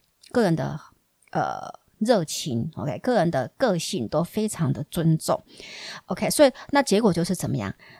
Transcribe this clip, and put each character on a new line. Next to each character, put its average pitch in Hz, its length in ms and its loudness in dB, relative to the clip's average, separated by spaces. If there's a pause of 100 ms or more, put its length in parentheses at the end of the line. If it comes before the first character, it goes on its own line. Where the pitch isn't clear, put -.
(320)
个 247 100 2
人 180 140 4
的， 147 240 -4 (520)
呃， 65 400 -4 (280)
热 214 260 4
情， 139 500 -4
OK， 135 280 -6
个 247 100 0
人 117 160 4
的 131 260 -2
个 214 220 0
性 147 300 -4
都 156 160 0
非 214 260 -4
常 139 240 -2
的 139 120 -4
尊 160 300 2
重。 - 280 -2 (640)
OK， 190 240 -4
所 302 120 6
以 262 80 8 (200)
那 277 100 6
结 208 180 2
果 214 140 4
就 165 100 0
是 185 120 0
怎 - 120 -4
么 139 100 -2
样？ 98 140 -2 (280)